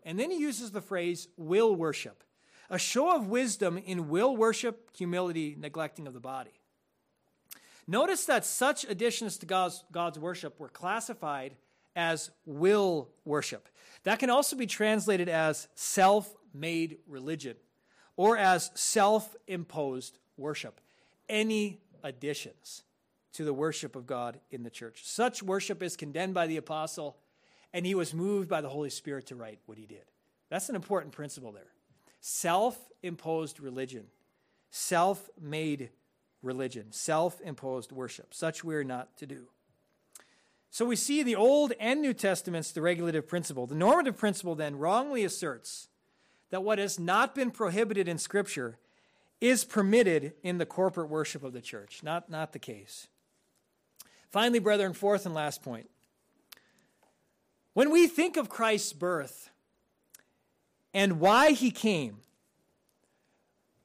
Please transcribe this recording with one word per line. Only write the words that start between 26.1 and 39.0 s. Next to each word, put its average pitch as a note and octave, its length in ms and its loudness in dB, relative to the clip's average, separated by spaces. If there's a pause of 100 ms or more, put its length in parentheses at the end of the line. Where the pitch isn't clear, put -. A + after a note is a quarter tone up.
by F3 120 2
the D#3+ 100 -2
apostle, D#3 640 -8 (540)
and F3 120 -4
he F#3+ 100 0
was E3 200 -2
moved F#3+ 340 -2
by D#3+ 140 0
the C#3+ 80 -8
Holy C#3+ 200 -6
Spirit C#3 360 -10
to C3 100 -16
write A2 300 -16
what G#2+ 120 -18
he A2 80 -20
did. - 180 -20 (440)
That's F#3+ 200 -4
an B3 80 -6
important E3+ 360 -4
principle C3+ 400 -14
there. F#2+ 200 -20 (480)
Self-imposed E3+ 1400 -2
religion, B2+ 460 -8 (640)
self-made D#3 1200 -2 (520)
religion, B2+ 500 -6
self-imposed D#3 1000 -4
worship. B2+ 400 -12
Such D#3+ 300 -4
we D#3+ 140 -4
are D3 80 -2
not B2+ 340 -10